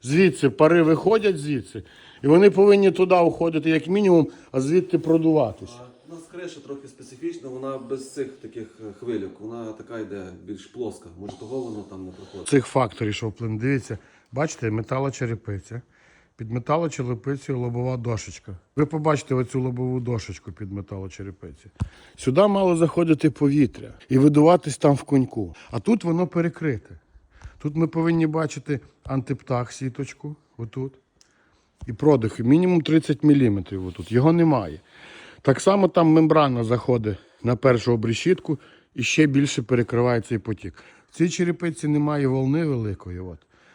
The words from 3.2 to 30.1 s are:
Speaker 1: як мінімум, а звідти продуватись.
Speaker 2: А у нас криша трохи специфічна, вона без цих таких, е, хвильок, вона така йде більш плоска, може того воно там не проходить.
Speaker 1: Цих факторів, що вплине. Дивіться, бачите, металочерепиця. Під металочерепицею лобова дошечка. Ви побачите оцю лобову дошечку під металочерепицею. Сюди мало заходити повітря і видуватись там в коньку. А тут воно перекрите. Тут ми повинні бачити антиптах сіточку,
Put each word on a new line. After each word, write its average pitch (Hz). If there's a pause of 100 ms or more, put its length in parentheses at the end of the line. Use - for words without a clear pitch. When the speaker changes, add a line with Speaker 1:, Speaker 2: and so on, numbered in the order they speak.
Speaker 1:
як 156
мінімум, 180 (240)
а 135
звідти 165
продуватись. 156 (100)
Speaker 2:
А 127
у -
нас 165 (100)
криша 170
трохи 139
специфічна, 131
вона 131
без 131
цих 135
таких, 110 (140)
е, 107
хвильок, 104 (100)
вона 113
така 110
йде 98 (240)
більш 95
плоска, 110 (120)
може 101
того 123
воно 110
там 95
не 92
проходить. 92
Speaker 1:
Цих -
факторів, 113
що 113
вплине. 110
Дивіться, 120 (340)
бачите, 127
металочерепиця. 117 (560)
Під 110
металочерепицею 135
лобова 123
дошечка. 113 (240)
Ви 147
побачите 151
оцю 127
лобову 127
дошечку 117
під 95
металочерепицею. 95 (460)
Сюди 151
мало 196
заходити 160
повітря 143 (200)
і 131
видуватись 151
там 143
в 131
коньку. 117 (160)
А 117
тут 208
воно 170
перекрите. 165 (680)
Тут 147
ми 165
повинні 165
бачити 151 (240)
антиптах 123
сіточку, 135 (200)